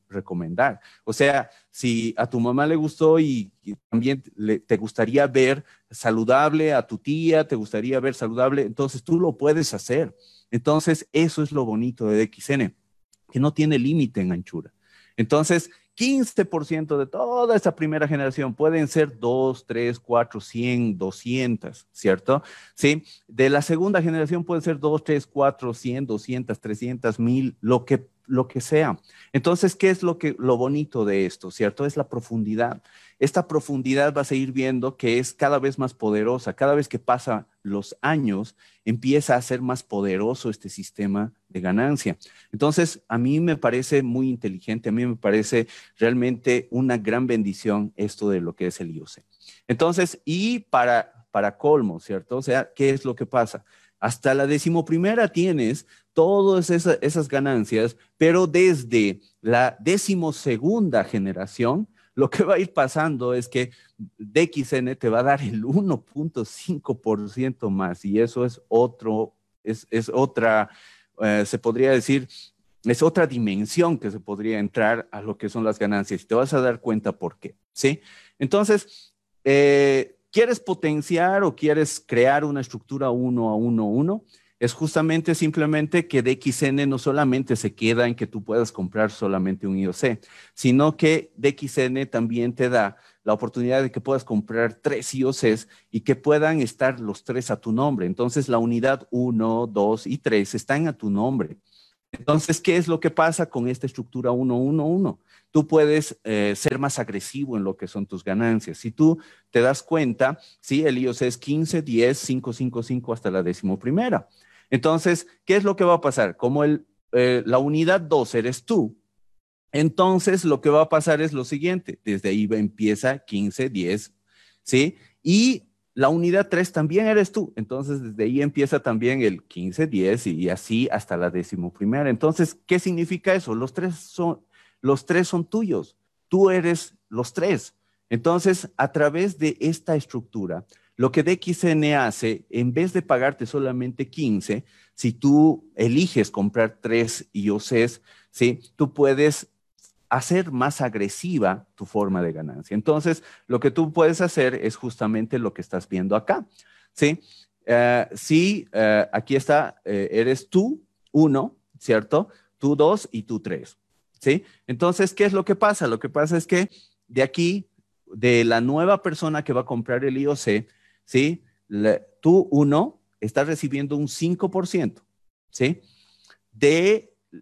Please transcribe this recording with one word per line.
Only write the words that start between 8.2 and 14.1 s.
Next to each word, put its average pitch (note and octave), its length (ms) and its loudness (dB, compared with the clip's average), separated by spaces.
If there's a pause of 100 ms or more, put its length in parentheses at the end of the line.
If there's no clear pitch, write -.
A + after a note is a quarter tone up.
entonces B2+ 400 -6
tú E3 160 0
lo D#3+ 180 0
puedes D3+ 380 0
hacer. B2 400 -4 (340)
Entonces, D3+ 640 0
eso D#3 320 2
es D3 80 -6
lo C#3+ 120 -2
bonito A2+ 440 -4
de G#2+ 100 2
D A2 60 4
X - 260 -10
N, C3+ 240 -2 (580)
que C3 80 -2
no D3+ 140 2
tiene D#3 240 2
límite C3 420 0